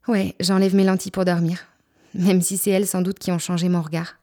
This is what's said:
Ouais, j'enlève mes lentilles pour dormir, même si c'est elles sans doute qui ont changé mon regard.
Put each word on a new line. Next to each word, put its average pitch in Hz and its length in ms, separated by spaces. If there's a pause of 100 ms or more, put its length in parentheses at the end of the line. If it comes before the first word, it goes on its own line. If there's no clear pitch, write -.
Ouais, 196 320
j'enlève 190 380
mes 190 80
lentilles 190 260
pour 190 140
dormir, 175 420 (480)
même 185 260
si 190 160
c'est 202 140
elles 196 160
sans 185 160
doute 190 160
qui - 140
ont 170 80
changé 180 280
mon 175 140
regard. 160 400